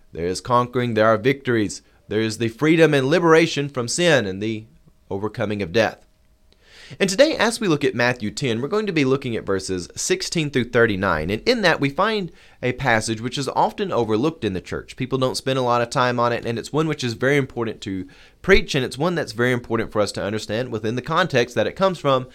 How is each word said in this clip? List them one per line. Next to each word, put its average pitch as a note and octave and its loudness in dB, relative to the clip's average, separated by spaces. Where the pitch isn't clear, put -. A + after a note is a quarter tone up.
There E2+ -4
is F2+ -2
conquering, A#2+ 0
there G#2+ 4
are A2+ 6
victories, A#2 -2
there G#2+ 0
is A2 -2
the A#2 -2
freedom D#3 4
and C3 2
liberation D#3+ 4
from B2 -4
sin D3+ 2
and G2 -6
the A2 -6
overcoming G#2 -4
of E2+ -4
death. G#2+ 0
And G3 2
today, C4 4
as A3+ 0
we G#3 0
look D3 2
at A2 0
Matthew A#2+ 0
ten, A#2 -2
we're C#3 -4
going G#3 -2
to G3+ -4
be D#3 2
looking C3 0
at - -8
verses F#2 -4
sixteen F3 -2
through B2+ 0
thirty-nine. G2 2
And A2+ -2
in B3 2
that, E3 2
we C#3 0
find G3 -2
a B2 -2
passage A2+ 0
which B2 -6
is C3+ -4
often F#3+ -2
overlooked A#2 0
in G2+ -2
the F2+ -6
church. - -10
People C3 -4
don't C3 0
spend C3 -2
a B2+ 0
lot A#2+ 2
of A#2 -2
time B2 2
on A#2+ 2
it, - -4
and A#2 -2
it's - -8
one D#3 0
which D3+ -4
is A#2+ -2
very C3 2
important A#2+ -4
to F#2+ -6
preach, G3 2
and C3 0
it's B2 -8
one E3+ 0
that's B2 -4
very A#2+ 0
important A2+ -2
for A2 0
us G2+ 0
to - -6
understand G#2+ -4
within A2 -4
the B2 -4
context D#3 0
that G#2+ 2
it - -4
comes F#3+ 2
from C3 0